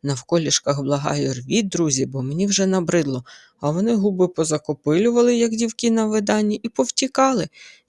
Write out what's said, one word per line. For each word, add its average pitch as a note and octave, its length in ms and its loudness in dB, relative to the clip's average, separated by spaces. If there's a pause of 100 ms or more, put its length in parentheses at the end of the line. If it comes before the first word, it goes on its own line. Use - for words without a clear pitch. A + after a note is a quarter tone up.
Навколішках C#3+ 760 -2
благаю: C#3+ 520 -2
«Рвіть, D3+ 340 -2
друзі, D3 380 0
бо C3 160 -6
мені D#3 240 -2
вже G3 200 0
набридло». D#3+ 580 0 (360)
А C#3+ 100 -2
вони G3+ 240 0
губи F#3+ 340 2
позакопилювали, F3 1080 2
як A#3 140 2
дівки A3+ 400 -2
на A3+ 160 2
виданні, G#3+ 560 0
і A#3 60 -6
повтікали. C4 800 0 (400)